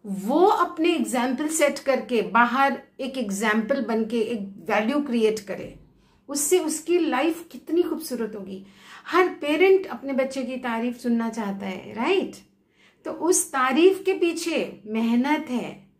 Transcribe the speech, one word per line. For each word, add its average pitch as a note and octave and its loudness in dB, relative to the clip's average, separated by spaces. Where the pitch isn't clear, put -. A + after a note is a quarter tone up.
वो G#3+ 2
अपने F4 2
एग्जाम्पल B3 0
सेट D4 2
करके B3 0
बाहर A#3+ 2
एक C4+ -6
एग्जाम्पल G#3+ 0
बन A3 0
के A#3+ -2
एक A3 -2
वैल्यू A3 2
क्रिएट A3 0
करे। - -12
उससे D#4 2
उसकी E4 0
लाइफ D4 0
कितनी D#4+ -2
खूबसूरत A#3 -4
होगी। F#3+ -14
हर F4+ 2
पेरेंट E4+ 4
अपने C4+ -8
बच्चे C4 -2
की B3 -6
तारीफ A#3+ -4
सुनना A#3 0
चाहता G3+ -6
है, F#3+ -10
राइट? D4 0
तो D#4 -8
उस - 0
तारीफ C#4+ 4
के F#4+ 2
पीछे D#4+ -2
मेहनत A#3+ 0
है G3+ -8